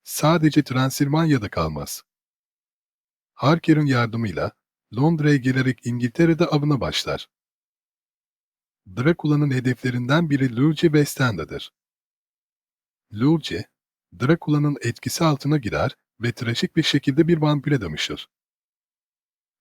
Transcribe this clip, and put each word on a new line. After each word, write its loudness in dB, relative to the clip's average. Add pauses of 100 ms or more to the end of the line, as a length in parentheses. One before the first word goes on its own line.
sadece 2
Transilvanya'da 0
kalmaz. -6 (1300)
Harker'ın 2
yardımıyla, -2 (440)
Londra'ya 2
gelerek 0
İngiltere'de 0
avına 0
başlar. -6 (1700)
Dracula'nın 2
hedeflerinden 0
biri 0
Luigi 2
Westenda'dır. 0 (1400)
Luigi, -2 (540)
Dracula'nın 0
etkisi -4
altına 0
girer -4 (260)
ve -2
trajik -4
bir 2
şekilde 2
bir 2
vampire 0
dönüşür. -8 (1300)